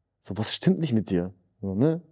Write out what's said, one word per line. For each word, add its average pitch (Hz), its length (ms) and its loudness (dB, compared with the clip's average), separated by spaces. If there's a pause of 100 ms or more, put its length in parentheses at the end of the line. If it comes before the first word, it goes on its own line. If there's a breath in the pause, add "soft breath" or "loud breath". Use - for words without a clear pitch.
(200)
So, 95 180 -10
was 107 160 -2
stimmt - 260 2
nicht 156 120 -2
mit 107 180 0
dir? 92 220 0 (300)
So, 95 120 -4
ne? 160 280 2 (100)